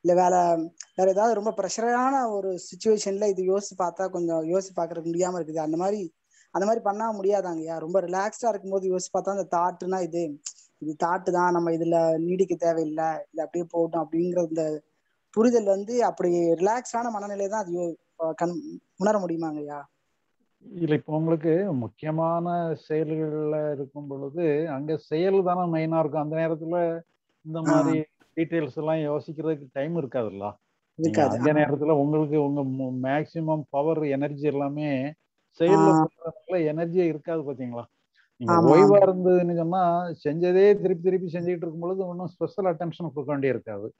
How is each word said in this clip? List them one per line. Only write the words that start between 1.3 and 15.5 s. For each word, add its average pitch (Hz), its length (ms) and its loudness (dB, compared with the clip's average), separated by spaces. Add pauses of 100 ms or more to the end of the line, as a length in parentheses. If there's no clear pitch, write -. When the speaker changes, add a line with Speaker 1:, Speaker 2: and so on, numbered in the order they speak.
Speaker 1:
ரொம்ப 208 160 -4
ப்ரெஷரான 240 760 0
ஒரு 190 280 -4
சிச்சுவேஷன்ல 202 720 0
இது 190 280 0
யோசிச்சு 202 220 -6
பார்த்தா 185 320 -2
கொஞ்சம் 165 340 -2
யோசிச்சு 185 340 -2
பார்க்கறதுக்கு 165 340 -4
முடியாம 180 260 0
இருக்குது. 156 180 -6
அந்த 156 200 -2
மாதிரி, 190 380 -2 (360)
அந்த 185 160 0
மாதிரி 220 180 2
பண்ணா 214 340 -2
முடியாதாங்கய்யா? 180 600 -2
ரொம்ப 170 220 0
ரிலாக்ஸ்டா 190 480 -2
இருக்கும்போது 190 480 -2
யோசிச்சு 185 220 -4
பார்த்தா 190 200 -2
அந்த 185 120 -4
தாட்டுனா 180 520 -2
இது, 160 380 -6 (380)
இது 151 180 -8 (100)
தாட்டு 185 260 -2
தான், 175 200 4
நம்ம 170 180 0
இதுல 165 480 2
நீடிக்க 180 360 0
தேவையில்லை, 160 500 -2 (280)
இது 160 100 -6
அப்படியே 170 280 -6
போகட்டும் 165 320 0
அப்படிங்கிற 170 460 -2
இந்த 156 340 -4 (480)
புரிதல் 226 340 4